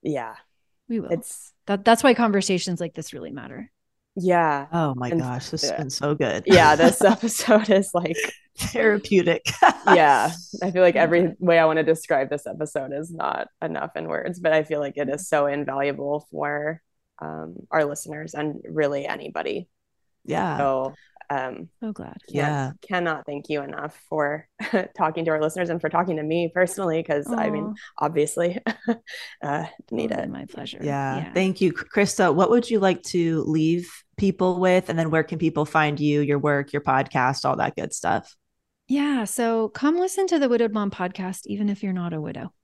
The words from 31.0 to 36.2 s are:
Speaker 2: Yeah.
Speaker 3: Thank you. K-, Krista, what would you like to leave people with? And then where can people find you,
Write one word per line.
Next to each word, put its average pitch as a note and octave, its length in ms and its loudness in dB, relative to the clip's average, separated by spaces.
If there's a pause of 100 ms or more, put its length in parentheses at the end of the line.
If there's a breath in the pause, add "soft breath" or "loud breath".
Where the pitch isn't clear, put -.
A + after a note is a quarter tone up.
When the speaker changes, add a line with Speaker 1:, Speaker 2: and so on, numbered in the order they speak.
Speaker 2:
Yeah. D3+ 140 -8
Speaker 3:
Thank F#3+ 280 0
you. F3 120 4
K-, - 120 -8 (100)
Krista, G3 400 4
what F#3 160 4
would A#3+ 200 4
you A3 100 2
like F#3 240 2
to E3 400 0
leave D#3+ 460 0 (260)
people F#3 440 2
with? F#3 280 4
And E3 100 -2
then E3 120 0
where D#3+ 140 2
can E3 140 -8
people D#3 260 0
find D3+ 360 2
you, D3 220 2